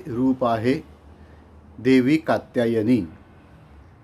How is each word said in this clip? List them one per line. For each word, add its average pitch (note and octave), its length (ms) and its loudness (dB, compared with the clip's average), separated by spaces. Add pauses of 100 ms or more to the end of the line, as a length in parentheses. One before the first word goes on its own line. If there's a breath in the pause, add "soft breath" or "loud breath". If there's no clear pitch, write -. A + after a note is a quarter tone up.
रूप B2+ 380 -2
आहे A#2+ 400 0 (920 soft breath)
देवी C3 380 2
कात्यायनी. A#2 840 0 (1000)